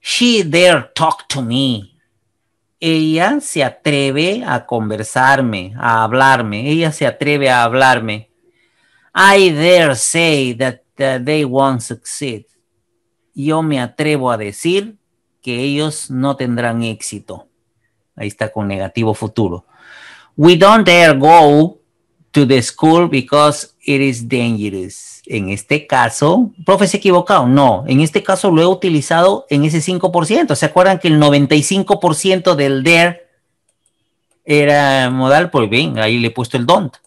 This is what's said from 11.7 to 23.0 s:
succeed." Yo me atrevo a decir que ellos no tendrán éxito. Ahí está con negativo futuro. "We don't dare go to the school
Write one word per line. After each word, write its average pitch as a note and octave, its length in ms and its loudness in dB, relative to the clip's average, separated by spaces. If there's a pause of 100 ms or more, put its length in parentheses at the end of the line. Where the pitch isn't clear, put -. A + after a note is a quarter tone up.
succeed." A2+ 640 -12 (920)
Yo D#3 280 -2
me D3 160 -2
atrevo C3 520 -4
a A2+ 60 -2
decir F3+ 600 -6 (440)
que B2 200 -8
ellos D3 500 -6
no C3+ 240 -4
tendrán A#2 480 -4
éxito. G#2+ 640 -12 (680)
Ahí G#2 120 -10
está G#2+ 240 -8
con G#2 160 -6
negativo G2 480 -4
futuro. G2 500 -6 (680)
"We E3 200 4
don't G3+ 300 4
dare E3+ 320 6
go D3+ 640 6 (500)
to C#3+ 180 2
the B2+ 140 2
school E3 460 2